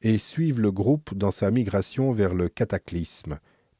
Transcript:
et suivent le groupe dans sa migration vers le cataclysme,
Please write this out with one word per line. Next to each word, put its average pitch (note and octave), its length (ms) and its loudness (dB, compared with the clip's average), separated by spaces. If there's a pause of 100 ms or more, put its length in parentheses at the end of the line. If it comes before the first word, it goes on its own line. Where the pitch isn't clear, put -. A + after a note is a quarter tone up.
et A2 160 4
suivent D3+ 420 -2
le G#2 100 4
groupe G2+ 440 0
dans G2 160 0
sa G2 200 0
migration A#2+ 640 0
vers G2 220 2
le F2+ 140 2
cataclysme, - 920 -4 (420)